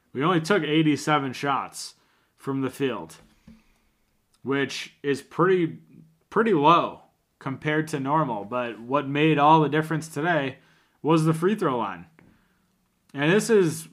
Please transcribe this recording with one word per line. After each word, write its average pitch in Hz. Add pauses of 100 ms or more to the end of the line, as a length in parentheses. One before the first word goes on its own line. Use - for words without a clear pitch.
(120)
We 127
only 175
took 175
eighty-seven 151
shots 123 (400)
from 135
the 131
field, 107 (1300)
which 139
is 139
pretty, 175 (500)
pretty 220
low 143 (360)
compared 151
to 147
normal. 135
But 117
what 135
made 151
all 156
the 147
difference 156
today 147 (440)
was 160
the 160
free 175
throw 151
line. 95 (1080)
And 143
this 214
is 185